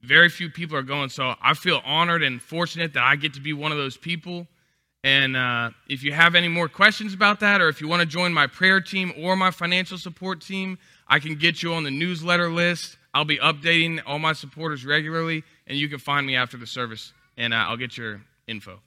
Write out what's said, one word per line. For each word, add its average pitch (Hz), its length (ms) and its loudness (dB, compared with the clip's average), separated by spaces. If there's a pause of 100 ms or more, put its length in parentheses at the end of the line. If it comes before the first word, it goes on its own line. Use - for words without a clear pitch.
very 151 260 8
few 170 220 -4
people 160 260 -8
are 135 60 -2
going. 139 260 -4
So 127 320 -4
I 143 140 4
feel 156 300 0
honored 165 380 2
and 127 200 -2
fortunate 165 500 -4
that 127 120 0
I 139 120 4
get 143 180 -4
to 139 60 -14
be 151 120 -6
one 151 200 -4
of 147 60 -2
those 135 180 -4
people. 170 500 -8 (560)
And, 135 340 4
uh, 120 340 0 (180)
if 135 140 -6
you 143 100 -2
have 170 220 6
any 175 140 4
more 170 200 -2
questions 208 460 2
about 202 260 2
that, 202 200 4
or 165 80 4
if 147 120 -2
you 151 80 -8
wanna 170 180 2
join 175 280 -2
my 143 140 4
prayer 190 320 4
team 185 360 -6
or 175 180 0
my 185 160 2
financial 180 460 -4
support 180 440 -10
team, 190 380 -8 (280)
I 151 140 4
can 156 160 -8
get 165 260 0
you 170 120 -2
on 160 100 -4
the 139 60 -4
newsletter 170 600 0
list. 170 460 -2 (180)
I'll 147 100 2
be 151 140 0
updating 165 680 2
all 143 120 -4
my 156 160 0
supporters 147 500 -8
regularly, 156 580 -2 (240)
and 139 120 -6
you 147 100 -2
can 143 100 -10
find 143 280 -2
me 131 100 -2
after 127 200 -2
the 120 100 -16
service, 113 460 -10 (240)
and, 117 180 -2
uh, 110 140 2
I'll 117 80 -4
get 123 200 -8
your 107 240 -10 (260)
info. 101 400 -12